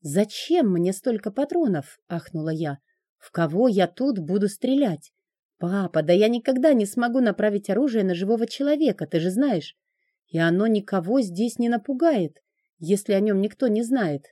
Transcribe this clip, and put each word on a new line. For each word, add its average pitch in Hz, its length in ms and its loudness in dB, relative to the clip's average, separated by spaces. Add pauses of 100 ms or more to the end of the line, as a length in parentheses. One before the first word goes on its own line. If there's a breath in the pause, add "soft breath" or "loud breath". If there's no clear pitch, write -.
"Зачем 208 680 0
мне 175 220 0
столько 214 380 -4
патронов?" 269 680 -2 (100)
ахнула 160 400 -6
я. 156 300 -4 (440)
В - 80 -20
кого 170 360 2
я 190 200 2
тут 247 320 -2
буду 196 300 0
стрелять? 254 640 -2 (460)
Папа, 175 460 -2
да 160 100 4
я 208 140 4
никогда 254 460 2
не 220 120 2
смогу 240 360 -2
направить 208 480 0
оружие 220 340 0
на 185 120 0
живого 220 320 -2
человека, 285 600 -2
ты 165 120 0
же 175 120 0
знаешь. 226 440 -2 (520)
И 165 100 -4
оно 170 300 2
никого 202 540 0
здесь 208 360 -4
не 233 120 0
напугает, 247 760 0 (360)
если 196 340 0
о 196 80 2
нём 208 180 2
никто 214 280 -2
не 214 140 2
знает. 220 500 -2